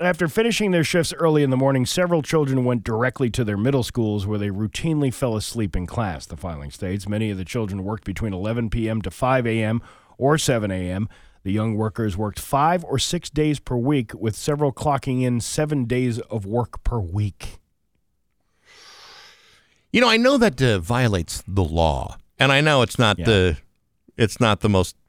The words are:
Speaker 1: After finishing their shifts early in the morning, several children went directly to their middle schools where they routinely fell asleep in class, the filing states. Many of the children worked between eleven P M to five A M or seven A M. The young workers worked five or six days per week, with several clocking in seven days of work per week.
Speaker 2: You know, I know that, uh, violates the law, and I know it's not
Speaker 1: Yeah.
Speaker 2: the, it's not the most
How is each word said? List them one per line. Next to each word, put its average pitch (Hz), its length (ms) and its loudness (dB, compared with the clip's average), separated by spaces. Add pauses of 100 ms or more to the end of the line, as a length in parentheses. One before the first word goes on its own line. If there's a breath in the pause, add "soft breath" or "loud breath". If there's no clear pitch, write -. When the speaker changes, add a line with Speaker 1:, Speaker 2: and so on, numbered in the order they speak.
Speaker 1:
After 175 280 0
finishing 220 420 0
their 170 140 4
shifts 170 280 0
early 156 300 2
in 135 80 2
the 127 80 2
morning, 135 260 2
several 175 380 0
children 135 420 0
went 123 200 0
directly 120 440 0
to 123 160 0
their 104 140 -2
middle 127 240 2
schools 104 440 -2
where 104 120 -2
they 104 100 -2
routinely 127 640 -2
fell 117 240 -2
asleep 104 400 -4
in 90 100 -4
class, 90 380 -6
the 80 140 -14
filing 73 320 -10
states. 98 360 -6
Many 107 240 -2
of 98 60 -6
the 92 80 -8
children 101 400 -6
worked 107 200 -8
between 101 280 -6
eleven 110 380 -4
P 110 180 -2
M 113 140 -2
to 92 80 -6
five 127 360 0
A 113 160 0
M 113 200 0 (340 soft breath)
or 143 220 2
seven 110 320 0
A 92 200 -4
M. 101 160 -4 (360 soft breath)
The 95 100 -4
young 107 220 0
workers 107 420 -2
worked 104 240 -6
five 165 420 0
or 135 160 -2
six - 300 -4
days 151 320 0
per 127 160 -6
week, 127 380 0
with 110 220 -4
several 147 360 0
clocking 139 500 -2
in 123 200 0
seven 151 420 -2
days 123 340 0
of 104 280 -8
work 117 360 -4
per 120 160 0
week. 98 600 -4 (2250 loud breath)
Speaker 2:
You 226 80 4
know, 247 80 6
I 226 80 4
know 254 200 4
that, 202 240 2
uh, 117 180 4
violates 101 680 0
the 92 180 2
law, 78 540 0 (200)
and 135 140 4
I 139 80 6
know 147 220 4
it's - 160 -2
not 104 200 4
Speaker 1:
Yeah. 82 60 -6
Speaker 2:
the, 92 320 4 (640)
it's 110 220 0
not 110 200 2
the 107 80 0
most 92 280 2 (120)